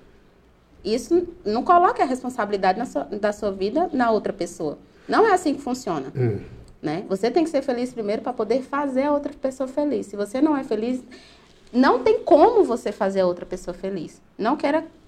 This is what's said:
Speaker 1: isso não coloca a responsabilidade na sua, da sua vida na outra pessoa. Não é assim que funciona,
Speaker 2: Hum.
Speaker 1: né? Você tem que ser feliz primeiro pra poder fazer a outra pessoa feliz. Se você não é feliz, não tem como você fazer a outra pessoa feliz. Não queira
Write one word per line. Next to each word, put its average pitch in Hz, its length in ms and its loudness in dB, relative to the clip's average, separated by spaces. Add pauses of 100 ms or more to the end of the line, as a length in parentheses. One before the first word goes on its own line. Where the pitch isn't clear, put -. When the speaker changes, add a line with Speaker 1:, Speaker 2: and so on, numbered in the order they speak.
(840)
Speaker 1:
isso 294 420 0 (180)
não 220 200 -2
coloca 370 380 4
a 330 40 4
responsabilidade 208 720 -2
na 247 80 -6
sua, 285 180 -6
da 208 280 -4
sua 208 180 -6
vida 214 420 -2
na 247 200 0
outra 202 200 -2
pessoa. 170 460 -8 (300)
Não 427 180 4
é 427 60 4
assim 311 220 2
que - 60 -6
funciona, 185 540 -6
Speaker 2:
Hum. 113 240 0 (420)
Speaker 1:
né? 151 280 -4
Você 196 220 -2
tem 339 140 2
que 320 60 -2
ser 269 120 0
feliz 247 300 -4
primeiro 214 300 -4
pra 254 100 -6
poder 240 300 -2
fazer 269 420 -2
a 294 80 0
outra 285 200 -2
pessoa 262 340 -6
feliz. 254 400 -2
Se - 100 -14
você 208 240 -4
não 302 160 2
é 269 60 -4
feliz, 247 380 -2 (720)
não 277 280 6
tem 453 200 4
como 392 440 8
você 240 280 -2
fazer 196 280 0
a 185 60 4
outra 180 200 -2
pessoa 185 280 -10
feliz. 185 460 -10 (180)
Não 233 180 0
queira 311 280 0 (240)